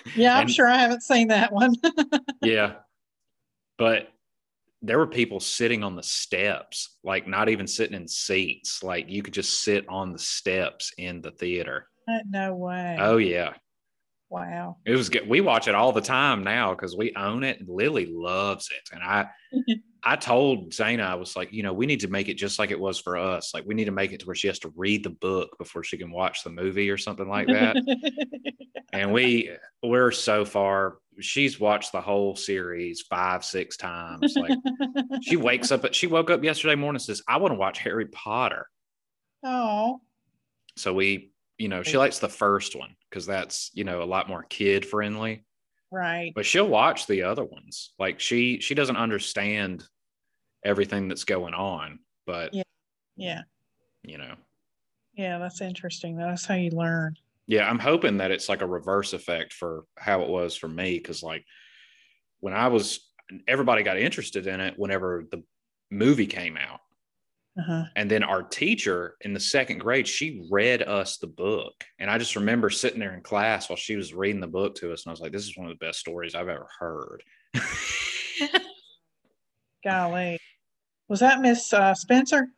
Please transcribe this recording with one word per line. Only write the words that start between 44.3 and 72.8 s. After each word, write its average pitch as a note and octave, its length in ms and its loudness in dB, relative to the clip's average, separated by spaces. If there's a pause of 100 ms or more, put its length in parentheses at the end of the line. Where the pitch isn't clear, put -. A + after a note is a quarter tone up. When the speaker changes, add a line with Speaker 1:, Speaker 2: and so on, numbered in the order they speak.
Speaker 2:
kid G2 420 2
friendly. G#2+ 640 -4 (440)
Speaker 1:
Right. E3+ 440 -4
Speaker 2:
But G#2 100 -2
she'll F3+ 240 4
watch C3+ 380 4
the G2 160 0
other G#2 220 -2
ones. - 540 -16
Like, F#2+ 220 -2
she, B2 400 2
she - 140 -4
doesn't C3+ 220 2
understand G#2 880 -2 (840)
everything G2+ 420 2
that's F2 160 -6
going F2 300 -2
on, D#2+ 460 -6 (260)
but E2+ 260 -6
Speaker 1:
Yeah. G3 100 -6 (540)
Yeah. F3+ 260 -10 (600)
Speaker 2:
you D2+ 160 -18
know. C2 160 -14 (800)
Speaker 1:
Yeah, F#3 240 -4
that's F3+ 240 -8
interesting. F3 560 -8
That's F3 260 -4
how G3 120 0
you F3 160 0
learn. E3 440 0 (320)
Speaker 2:
Yeah, G#2 200 4
I'm A#2 120 2
hoping C3+ 380 4
that F#2+ 120 2
it's, F#2 180 -2
like, G2 140 0
a F#2+ 40 -2
reverse F#2 460 0
effect E2 400 -4
for D#2+ 320 -8 (140)
how F#2+ 240 2
it - 80 -2
was F2 260 -2
for - 120 -8
me, F2 320 -2
'cause, E2+ 240 -10
like, D#2+ 200 -8 (920)
when F#2+ 160 -6
I A#2 140 4
was, A2 420 0 (380)
everybody B2+ 340 4
got F#2+ 160 0
interested G2+ 480 -2
in F#2+ 140 -4
it F#2+ 180 -6
whenever F#2 520 -2
the E2+ 120 -12 (480)
movie A2+ 380 4
came E2+ 280 -6
out. C#2 240 -8 (800)
Speaker 1:
Uh-huh. E3 260 -2 (120)
Speaker 2:
And G#2 120 -2
then G#2+ 140 2
our F#2 220 0
teacher G2 800 -2
in G2+ 120 -6
the G2 60 -4
second B2+ 380 0
grade, A#2+ 280 0
she B2+ 460 -6
read A#2 300 4
us G2 360 -2
the - 80 -12
book. F2+ 580 -4 (140)
And F#2+ 100 -6
I G#2+ 80 2
just A#2+ 200 -2
remember G#2+ 340 2
sitting - 300 -2